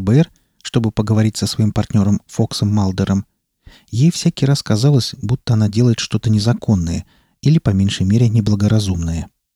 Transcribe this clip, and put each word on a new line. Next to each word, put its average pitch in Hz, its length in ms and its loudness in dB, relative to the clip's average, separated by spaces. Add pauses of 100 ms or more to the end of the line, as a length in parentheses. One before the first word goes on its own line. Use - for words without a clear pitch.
Б 104 160 2
Р, 165 120 2 (320)
чтобы 113 300 -2
поговорить 110 460 0
со 104 100 -2
своим 104 240 -2
партнером 101 560 0
Фоксом 101 460 -2
Малдером, 98 520 -2 (640)
ей 143 220 2
всякий - 340 -2
раз 143 160 0
казалось, 123 600 0
будто 117 320 -2
она 110 160 2
делает 113 300 2
что-то - 300 -4
незаконное 104 760 0 (360)
или, 151 160 2
по - 120 0
меньшей 98 360 0
мере, 117 220 4
неблагоразумное. 101 1040 0 (260)